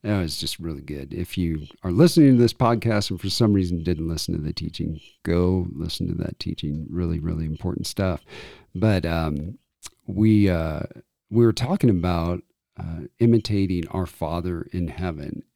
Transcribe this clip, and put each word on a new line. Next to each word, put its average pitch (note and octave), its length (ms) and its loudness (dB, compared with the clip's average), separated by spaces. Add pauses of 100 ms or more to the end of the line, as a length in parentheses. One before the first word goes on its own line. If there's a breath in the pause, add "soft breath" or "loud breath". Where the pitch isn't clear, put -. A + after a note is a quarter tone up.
that G#2 160 0
was E2 200 -4
just - 200 -6
really D#2 240 -8
good. C#2+ 300 -10
If E2+ 240 -6
you E2 300 -2 (160)
are F#2 80 -4
listening C#3 460 8
to A#2+ 60 6
this A#2 120 6
podcast A2+ 560 0
and F#2 100 -6
for F#2+ 100 -4
some G#2+ 220 4
reason F2+ 300 2
didn't D#2+ 260 -2
listen E2 260 -4
to D#2 60 -4
the D2+ 120 -4
teaching, D#2 480 -6 (240)
go F2+ 480 2
listen E2 360 -6
to E2 140 -2
that - 160 -8
teaching. D2+ 500 -6
Really, E2 300 -2
really D#2+ 280 -4
important - 400 -4
stuff. F#2 340 -2 (540 loud breath)
But, F#2 300 2
um, E2 540 -2 (480)
we, G#2 420 4
uh, D#2+ 340 0 (480)
we A#2 140 4
were A2 80 6
talking C3 380 2
about, F2 520 0 (360)
uh, E2 220 -8 (180)
imitating G2+ 720 2
our F2+ 180 -2
Father E2+ 680 -6
in F2 160 -2
heaven. D#2+ 540 -8 (140)